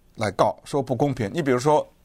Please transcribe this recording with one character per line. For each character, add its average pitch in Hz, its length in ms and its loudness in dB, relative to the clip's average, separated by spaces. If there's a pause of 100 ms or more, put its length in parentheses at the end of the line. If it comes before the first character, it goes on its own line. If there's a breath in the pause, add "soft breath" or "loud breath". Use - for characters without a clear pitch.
(140)
来 107 160 -2
告， 110 340 0
说 139 180 -2
不 120 140 -4
公 143 160 0
平。 107 220 -4
你 165 80 -2
比 139 80 0
如 123 80 4
说， 147 280 2 (180)